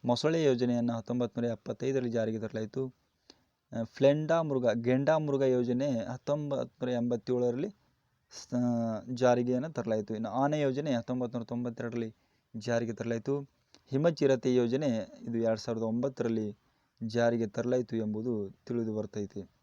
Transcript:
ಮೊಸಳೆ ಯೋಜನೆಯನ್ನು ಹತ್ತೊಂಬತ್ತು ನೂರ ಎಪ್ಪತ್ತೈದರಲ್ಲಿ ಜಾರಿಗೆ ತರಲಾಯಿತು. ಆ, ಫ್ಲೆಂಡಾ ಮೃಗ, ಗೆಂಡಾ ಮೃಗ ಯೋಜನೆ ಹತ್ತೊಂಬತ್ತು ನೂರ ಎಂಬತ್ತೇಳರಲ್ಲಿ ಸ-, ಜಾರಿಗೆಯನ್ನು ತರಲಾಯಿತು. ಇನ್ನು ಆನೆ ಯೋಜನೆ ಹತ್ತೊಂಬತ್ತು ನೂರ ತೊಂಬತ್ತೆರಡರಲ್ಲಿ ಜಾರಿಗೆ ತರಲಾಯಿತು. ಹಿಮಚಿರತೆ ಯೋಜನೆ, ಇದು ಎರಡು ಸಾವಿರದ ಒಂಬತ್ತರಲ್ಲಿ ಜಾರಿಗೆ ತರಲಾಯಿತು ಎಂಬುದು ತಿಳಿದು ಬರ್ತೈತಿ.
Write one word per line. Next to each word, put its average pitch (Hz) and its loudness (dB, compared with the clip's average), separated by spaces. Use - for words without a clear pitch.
ಮೊಸಳೆ 151 2
ಯೋಜನೆಯನ್ನು 120 2
ಹತ್ತೊಂಬತ್ತು 120 -4
ನೂರ 120 0
ಎಪ್ಪತ್ತೈದರಲ್ಲಿ 123 -4
ಜಾರಿಗೆ 113 -2
ತರಲಾಯಿತು. 110 -6
ಆ, - -14
ಫ್ಲೆಂಡಾ 151 2
ಮೃಗ, 135 0
ಗೆಂಡಾ 127 2
ಮೃಗ 143 0
ಯೋಜನೆ 123 2
ಹತ್ತೊಂಬತ್ತು 135 -4
ನೂರ 123 -2
ಎಂಬತ್ತೇಳರಲ್ಲಿ 120 0
ಸ-, - -14
ಜಾರಿಗೆಯನ್ನು 127 2
ತರಲಾಯಿತು. 110 -2
ಇನ್ನು 110 -4
ಆನೆ 143 0
ಯೋಜನೆ 139 0
ಹತ್ತೊಂಬತ್ತು 123 -4
ನೂರ 113 -6
ತೊಂಬತ್ತೆರಡರಲ್ಲಿ 120 -6
ಜಾರಿಗೆ 117 0
ತರಲಾಯಿತು. 117 -2
ಹಿಮಚಿರತೆ 135 4
ಯೋಜನೆ, 123 2
ಇದು 117 -2
ಎರಡು 113 2
ಸಾವಿರದ 113 -4
ಒಂಬತ್ತರಲ್ಲಿ 113 -2
ಜಾರಿಗೆ 117 2
ತರಲಾಯಿತು 120 -2
ಎಂಬುದು 107 -2
ತಿಳಿದು 113 -4
ಬರ್ತೈತಿ. 104 -8